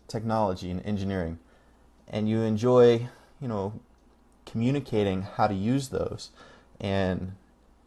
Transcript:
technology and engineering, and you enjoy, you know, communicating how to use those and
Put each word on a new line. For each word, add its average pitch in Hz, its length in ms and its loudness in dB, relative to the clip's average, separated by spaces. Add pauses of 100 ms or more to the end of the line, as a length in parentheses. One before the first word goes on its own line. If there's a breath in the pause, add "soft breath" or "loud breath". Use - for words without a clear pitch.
technology 107 640 -2
and 90 160 -6
engineering, 95 540 -4 (680 soft breath)
and 107 220 -2
you 113 120 2
enjoy, 120 680 6 (320 loud breath)
you 135 60 -8
know, 104 260 -4 (720)
communicating 113 760 0
how 107 240 0
to 104 80 -2
use 123 340 -2
those - 400 -6 (500 loud breath)
and 95 520 -2 (560)